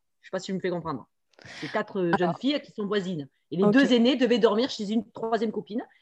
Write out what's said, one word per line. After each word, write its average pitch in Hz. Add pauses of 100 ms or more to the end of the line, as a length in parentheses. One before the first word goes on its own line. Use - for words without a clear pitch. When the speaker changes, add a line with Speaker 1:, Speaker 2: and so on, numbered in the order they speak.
(220)
Speaker 1:
Je -
sais -
pas 190
si 190
je 190
me 175
fais 185
comprendre. 160 (520)
C'est 151
quatre, 208
euh, 175
jeunes 175
Speaker 2:
Alors, 170
Speaker 1:
filles 277
qui -
sont 214
voisines. 185 (240)
Et -
les 190
Speaker 2:
ok. 208
Speaker 1:
deux 254
aînées 247
devaient 233
dormir 214
chez 202
une 220
troisième 226
copine. 208 (200)